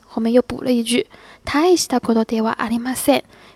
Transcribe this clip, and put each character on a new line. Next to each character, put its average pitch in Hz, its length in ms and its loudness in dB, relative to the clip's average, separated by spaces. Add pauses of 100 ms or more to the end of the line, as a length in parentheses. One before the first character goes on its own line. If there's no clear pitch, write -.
后 - 140 -6
面 226 100 0
又 240 100 6
补 - 220 -12
了 254 80 0
一 233 120 2
句 240 240 -2 (360)
，“大 339 320 2
し - 120 -2
た 247 120 0
こ - 140 0
と 226 100 2
で 220 180 -2
は 220 160 -2
あ 226 120 -4
り 233 100 -2
ま 247 160 -6
せ 269 220 2
ん。 - 60 -4 (320)